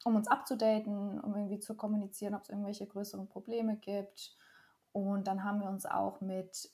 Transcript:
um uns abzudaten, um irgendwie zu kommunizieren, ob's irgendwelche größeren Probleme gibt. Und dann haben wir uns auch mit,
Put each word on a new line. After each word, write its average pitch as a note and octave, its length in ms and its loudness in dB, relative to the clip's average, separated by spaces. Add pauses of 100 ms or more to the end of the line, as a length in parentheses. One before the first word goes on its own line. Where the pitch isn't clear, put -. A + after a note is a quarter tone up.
um A3+ 120 6
uns G#3+ 120 4
abzudaten, G#3+ 920 2
um G#3 140 -2
irgendwie G3+ 260 -2
zu A3 160 -8
kommunizieren, G#3 580 0
ob's - 140 -8
irgendwelche G3+ 380 -4
größeren G3 420 -6
Probleme A3+ 480 0
gibt. G3+ 600 -6 (580)
Und G3 320 2
dann F#3+ 160 0
haben G#3 180 0
wir G3 100 -2
uns G3 160 -4
auch G3 340 0
mit, F#3+ 540 -4